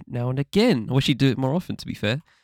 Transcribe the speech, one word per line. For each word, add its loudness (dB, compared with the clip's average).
now -4
and -2
again. 2
I -2
wish 2
he'd 4
do 4
it 0
more 0
often, -4
to -14
be -8
fair. -4